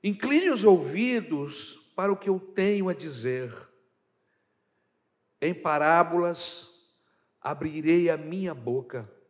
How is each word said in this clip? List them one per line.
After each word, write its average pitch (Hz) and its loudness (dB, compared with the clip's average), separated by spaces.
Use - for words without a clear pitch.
Incline 269 2
os 220 0
ouvidos 175 2
para 196 0
o 196 0
que 196 -4
eu 190 2
tenho 190 0
a 180 -2
dizer. 127 -6
Em 165 0
parábolas 165 0
abrirei 156 0
a 160 0
minha 170 -6
boca. 123 -6